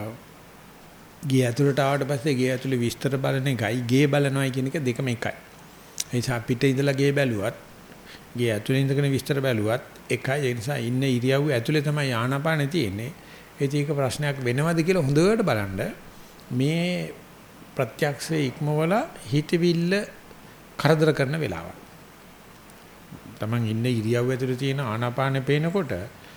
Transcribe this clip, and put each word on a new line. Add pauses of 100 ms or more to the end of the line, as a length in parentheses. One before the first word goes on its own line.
(1200)
ගේ
ඇතුළට
ආවට
පස්සේ
ගේ
ඇතුළේ
විස්තර
බලන
එකයි
ගේ
බලනවයි
කියන
එක
දෙකම
එකයි. (680)
ඒ
නිසා
පිට
ඉඳලා
ගේ
බැලුවත්, (760)
ගේ
ඇතුළේ
ඉඳගෙන
විස්තර
බැලුවත් (220)
එකයි.
ඒ
නිසා
ඉන්න
ඉරියව්ව
ඇතුළේ
තමයි
ආනාපානෙ
තියෙන්නේ. (460)
ඒක
ප්‍රශ්නයක්
වෙනවද
කියලා
හොඳට
බලන්න. (640)
මේ (580)
ප්‍රත්‍යක්ෂයේ
ඉක්මවල (300)
හිතවිල්ල (800)
කරදර
කරන
වෙලාවක්. (1600)
තමන්
ඉන්න
ඉරියව්ව
ඇතුළේ
තියෙන
ආනාපානෙ
පේනකොට (440)